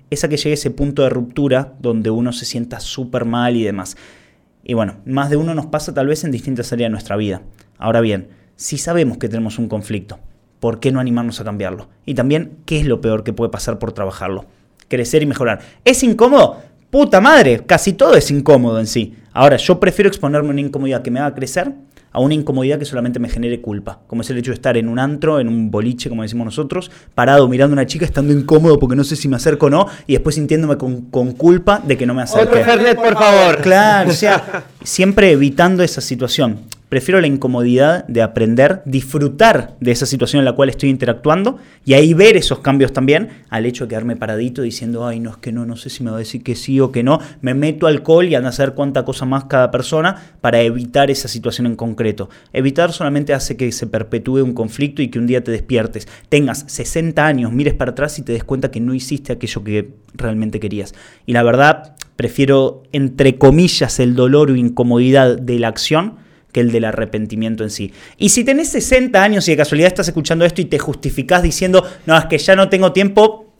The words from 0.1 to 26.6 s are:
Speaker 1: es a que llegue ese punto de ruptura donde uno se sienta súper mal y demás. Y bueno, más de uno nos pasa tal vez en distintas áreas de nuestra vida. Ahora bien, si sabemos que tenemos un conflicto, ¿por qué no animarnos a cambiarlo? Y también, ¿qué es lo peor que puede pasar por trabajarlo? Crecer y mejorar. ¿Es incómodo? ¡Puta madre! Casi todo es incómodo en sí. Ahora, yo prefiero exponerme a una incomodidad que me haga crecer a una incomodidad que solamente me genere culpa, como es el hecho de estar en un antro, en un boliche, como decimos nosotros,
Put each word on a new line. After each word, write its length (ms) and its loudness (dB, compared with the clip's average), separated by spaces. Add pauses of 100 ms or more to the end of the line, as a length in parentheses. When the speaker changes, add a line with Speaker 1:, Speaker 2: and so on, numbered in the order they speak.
Speaker 1:
es 120 -4
a 40 -4
que 100 -2
llegue 160 -2
ese 180 -4
punto 300 -4
de 80 2
ruptura 720 -2
donde 320 -2
uno 200 -2
se 140 -10
sienta 340 -8
súper 460 -8
mal 300 0
y 80 0
demás. 340 -6 (640)
Y 100 -8
bueno, 320 -2
más 240 -4
de 80 0
uno 180 -4
nos 120 -6
pasa 260 -8
tal 140 -2
vez 180 -4
en 60 -4
distintas 420 -6
áreas 140 -4
de 40 -4
nuestra 240 -8
vida. 260 -4 (360)
Ahora 240 -2
bien, 260 -4 (280)
si 220 -10
sabemos 400 -2
que 120 -6
tenemos 280 -6
un 120 -6
conflicto, 500 -10 (400)
¿por 200 -4
qué 120 0
no 80 -2
animarnos 400 -4
a 40 -12
cambiarlo? 440 -10 (180)
Y 100 -8
también, 500 -2
¿qué 140 -4
es 60 0
lo 140 0
peor 240 -2
que 80 -6
puede 200 -4
pasar 280 -8
por 120 -8
trabajarlo? 540 -8 (420)
Crecer 340 0
y 40 -2
mejorar. 340 -2 (260)
¿Es 180 4
incómodo? 540 4 (320)
¡Puta 320 4
madre! 440 6
Casi 280 2
todo 220 6
es 160 4
incómodo 480 4
en 80 -4
sí. 280 -4 (180)
Ahora, 240 6
yo 220 2
prefiero 280 2
exponerme 400 0
a 40 -4
una 100 -4
incomodidad 400 -4
que 100 -6
me 80 -2
haga 160 -4
crecer 380 -6 (360)
a 100 -6
una 140 2
incomodidad 460 -2
que 60 -8
solamente 340 -6
me 100 -6
genere 320 -4
culpa, 460 -10
como 160 -8
es 80 -10
el 60 -4
hecho 120 -6
de 60 -6
estar 220 0
en 100 -2
un 100 -4
antro, 420 -2
en 80 -2
un 220 -2
boliche, 400 -4
como 140 -8
decimos 220 -8
nosotros, 440 -8 (240)